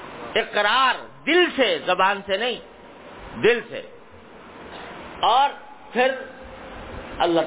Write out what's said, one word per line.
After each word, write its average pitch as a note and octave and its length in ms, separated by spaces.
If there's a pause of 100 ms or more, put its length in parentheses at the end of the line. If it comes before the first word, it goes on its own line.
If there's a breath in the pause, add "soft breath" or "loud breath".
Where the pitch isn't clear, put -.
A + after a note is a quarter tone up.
(360)
اقرار A3 880
دل F4 200 (100)
سے، G#3+ 300
زبان F#3 400
سے G3 120
نہیں، A#3 180 (880)
دل A3+ 160 (100)
سے، A#2+ 120 (1400)
اور B3 280 (440)
پھر B3+ 180 (1040)
اللہ E3 280